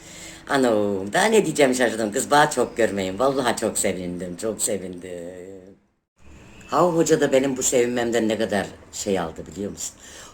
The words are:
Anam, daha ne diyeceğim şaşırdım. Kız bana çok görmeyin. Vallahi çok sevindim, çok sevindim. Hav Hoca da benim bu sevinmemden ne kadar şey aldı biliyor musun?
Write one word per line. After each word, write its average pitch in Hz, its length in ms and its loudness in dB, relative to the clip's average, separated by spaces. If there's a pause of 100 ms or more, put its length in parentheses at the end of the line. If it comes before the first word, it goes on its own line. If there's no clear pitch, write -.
(480)
Anam, 104 640 2
daha 185 120 4
ne 220 220 6
diyeceğim 147 280 4
şaşırdım. 110 380 0
Kız 123 180 -4
bana 147 200 6
çok - 260 -2
görmeyin. 98 420 0
Vallahi 127 380 0
çok 104 220 -2
sevindim, 90 580 -4
çok 107 260 -6
sevindim. 90 880 -8 (1200)
Hav 165 260 2
Hoca 160 240 4
da 139 120 2
benim 131 240 2
bu 127 60 -4
sevinmemden 120 680 2
ne 107 100 0
kadar 101 280 -2 (260)
şey 98 260 -2
aldı 82 280 -8
biliyor 95 240 -8
musun? - 240 -12 (400)